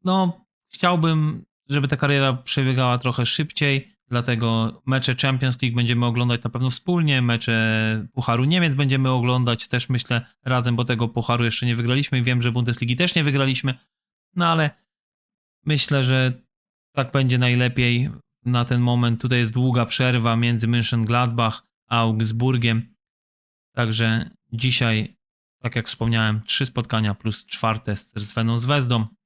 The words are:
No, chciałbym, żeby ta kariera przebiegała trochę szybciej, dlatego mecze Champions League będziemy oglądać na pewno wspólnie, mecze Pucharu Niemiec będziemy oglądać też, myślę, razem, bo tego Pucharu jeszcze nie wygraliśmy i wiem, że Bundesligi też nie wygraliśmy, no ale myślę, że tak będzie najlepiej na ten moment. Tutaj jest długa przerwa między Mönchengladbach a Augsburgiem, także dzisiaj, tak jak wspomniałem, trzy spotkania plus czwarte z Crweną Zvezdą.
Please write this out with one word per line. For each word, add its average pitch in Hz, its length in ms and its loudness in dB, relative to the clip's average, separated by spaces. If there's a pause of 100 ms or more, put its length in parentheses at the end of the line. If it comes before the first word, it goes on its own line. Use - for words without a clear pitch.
No, 185 420 0 (260)
chciałbym, 160 720 0 (240)
żeby 139 200 0
ta 143 80 0
kariera 139 360 2
przebiegała 127 640 0
trochę 120 280 -2
szybciej, 143 640 -2 (160)
dlatego 117 760 -2
mecze 131 360 0
Champions 131 400 0
League 120 140 -2
będziemy 120 300 0
oglądać 120 380 0
na 120 60 -4
pewno 127 200 -2
wspólnie, 151 520 0
mecze 110 920 0
Pucharu 123 320 0
Niemiec 165 300 2
będziemy 135 360 0
oglądać 123 580 0
też, 123 200 -2
myślę, 123 380 -2 (180)
razem, 123 320 0
bo 123 80 0
tego 120 240 0
Pucharu 117 360 0
jeszcze 117 220 -2
nie 117 100 0
wygraliśmy 127 420 0
i 123 40 0
wiem, 123 200 0
że 120 100 0
Bundesligi 120 440 -2
też 175 180 0
nie 160 100 2
wygraliśmy, 135 500 0 (640)
no 175 100 0
ale 160 240 2 (960)
myślę, 143 380 0
że 127 280 2 (600)
tak 131 180 -4
będzie 131 260 2
najlepiej 123 720 2 (340)
na 120 200 0
ten 123 160 0
moment. 120 400 2
Tutaj 123 180 0
jest 113 140 0
długa 123 340 2
przerwa 120 500 0
między 117 320 2
Mönchengladbach 117 920 0 (280)
a 120 100 0
Augsburgiem, 113 960 0 (800)
także 113 560 0 (220)
dzisiaj, 117 640 0 (460)
tak 120 140 -4
jak 113 100 -2
wspomniałem, 110 560 0
trzy - 240 -2
spotkania 110 480 -2
plus - 320 -6
czwarte 110 500 -4
z - 140 -14
Crweną 113 480 -4
Zvezdą. 123 480 0 (200)